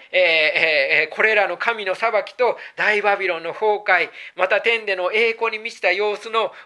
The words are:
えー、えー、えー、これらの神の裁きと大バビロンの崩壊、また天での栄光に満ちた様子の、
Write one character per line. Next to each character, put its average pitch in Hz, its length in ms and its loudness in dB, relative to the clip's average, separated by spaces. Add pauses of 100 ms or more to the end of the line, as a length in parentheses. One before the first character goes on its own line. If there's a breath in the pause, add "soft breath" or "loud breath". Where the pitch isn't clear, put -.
(120 loud breath)
え 175 60 2
ー、 - 20 4
え 160 840 4
ー、 - 20 -6
え - 40 -8
ー、 - 40 -14
こ 214 60 -2
れ 220 140 4
ら 196 120 2
の 175 100 -6
神 220 280 -2
の 185 100 -2
裁 220 160 -2 (140)
き - 80 -16
と 226 240 0 (180 loud breath)
大 208 260 0
バ 202 140 2
ビ 190 120 -4
ロ 170 120 -2
ン 165 40 -16
の 165 100 -8
崩 214 240 0
壊、 175 320 0 (260 loud breath)
ま 185 120 0
た 202 140 2
天 226 240 0
で 196 100 -2
の 180 180 -2
栄 226 200 2
光 226 180 -4
に 214 120 -10
満 226 120 -12
ち - 40 -20
た 185 120 0
様 202 260 -2
子 220 120 -12
の、 220 240 -2 (120)